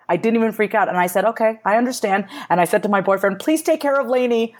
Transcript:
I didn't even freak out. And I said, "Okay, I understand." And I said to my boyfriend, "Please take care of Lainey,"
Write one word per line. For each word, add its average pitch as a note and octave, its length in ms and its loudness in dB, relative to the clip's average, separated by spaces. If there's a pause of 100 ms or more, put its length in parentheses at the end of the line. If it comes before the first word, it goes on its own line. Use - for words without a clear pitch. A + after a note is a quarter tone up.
I F3 80 0
didn't A3+ 200 0
even A3+ 160 0
freak G#3+ 220 -2
out. G3+ 140 2
And F3+ 100 -2
I F3+ 100 2
said, F#3+ 160 0
"Okay, A3 400 0
I G3 120 2
understand." A3 500 0 (220)
And F3 120 2
I F3 40 4
said G#3 200 0
to G#3 40 -2
my G3+ 120 2
boyfriend, G3 400 0
"Please D#4 220 0
take D#4+ 180 0
care C#4 180 0
of C4+ 80 -2
Lainey," A#3+ 540 0